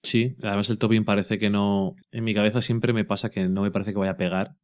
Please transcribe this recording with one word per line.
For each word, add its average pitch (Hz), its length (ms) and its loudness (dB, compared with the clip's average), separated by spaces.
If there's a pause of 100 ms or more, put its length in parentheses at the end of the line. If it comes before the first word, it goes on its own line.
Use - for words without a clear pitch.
Sí, 120 380 0
además 104 280 0
el 110 100 -2
topping 110 260 2
parece 104 340 0
que 107 100 0
no, 101 460 0 (160)
en 117 120 -6
mi 110 100 0
cabeza 107 280 2
siempre 117 300 0
me 110 140 0
pasa 104 240 -2
que 95 180 -2
no 95 140 0
me 101 100 0
parece 98 220 -4
que 101 60 -2
vaya 95 120 0
a 185 60 -6
pegar. 185 460 -2